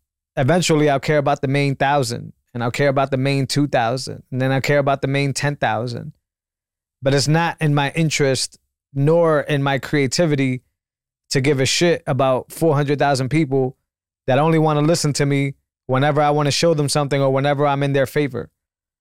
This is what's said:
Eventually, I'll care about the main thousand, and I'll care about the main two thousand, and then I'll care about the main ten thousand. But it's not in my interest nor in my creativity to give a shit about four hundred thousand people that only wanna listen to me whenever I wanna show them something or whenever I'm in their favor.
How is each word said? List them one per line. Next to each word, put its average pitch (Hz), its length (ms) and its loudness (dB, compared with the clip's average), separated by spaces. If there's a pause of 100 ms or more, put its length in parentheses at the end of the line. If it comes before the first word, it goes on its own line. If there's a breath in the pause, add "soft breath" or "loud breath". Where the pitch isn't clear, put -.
(380)
Eventually, 151 520 2
I'll 139 120 0
care 151 160 0
about 143 240 0
the 135 80 -4
main 139 260 0
thousand, 135 560 -2 (220)
and 120 100 -6
I'll 120 80 -2
care 143 160 0
about 135 240 0
the 131 60 -2
main 139 280 0
two 143 220 0
thousand, 123 640 -4
and 127 100 -6
then 135 120 0
I'll 135 80 0
care 147 180 2
about 139 220 0
the 135 80 -4
main 139 240 -2
ten 143 240 -4
thousand. 117 560 -4 (880)
But 135 120 0
it's 139 140 0
not 160 340 0
in 147 140 2
my 139 160 0
interest 147 680 -2 (360)
nor 156 480 2
in 143 200 -2
my 139 180 0
creativity 139 840 0 (680)
to 139 120 0
give 135 180 0
a 131 60 2
shit 170 420 0
about 131 460 0
four 160 220 2
hundred 143 220 0
thousand 135 300 0
people 135 500 0 (500)
that 131 120 4
only 160 200 2
wanna 151 220 2
listen 156 320 0
to 147 120 0
me 139 300 -2 (320)
whenever 143 340 2
I 147 100 2
wanna 147 200 0
show 170 220 2
them 147 160 -2
something 143 320 -2
or 135 100 2
whenever 143 360 0
I'm 139 160 0
in 139 100 0
their 139 140 2
favor. 135 420 -4 (520)